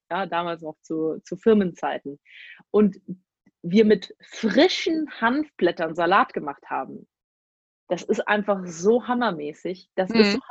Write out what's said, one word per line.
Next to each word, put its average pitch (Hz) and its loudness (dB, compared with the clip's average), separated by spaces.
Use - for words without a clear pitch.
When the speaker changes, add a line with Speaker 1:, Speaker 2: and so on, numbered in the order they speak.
Speaker 1:
ja, 185 -4
damals 170 -4
noch 156 -12
zu, 160 -4
zu 175 -10
Firmenzeiten, 156 0
und 208 4
wir 196 4
mit - 2
frischen 302 0
Hanfblättern 196 -2
Salat 185 2
gemacht 147 -10
haben, 135 -10
das 175 -4
ist 220 -2
einfach 208 0
so 180 0
hammermäßig. 185 -6
Das 185 -2
ist 220 6
Speaker 2:
Mhm. - 2
Speaker 1:
so 254 -2